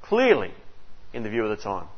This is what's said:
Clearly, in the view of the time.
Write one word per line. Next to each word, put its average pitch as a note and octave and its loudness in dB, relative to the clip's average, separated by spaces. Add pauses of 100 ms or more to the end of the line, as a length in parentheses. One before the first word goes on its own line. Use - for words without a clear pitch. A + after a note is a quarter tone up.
Clearly, G#3 4 (600)
in A#2+ -6
the G#2+ -4
view A2+ 0
of G#2+ 0
the - -12
time. F#2 -6 (100)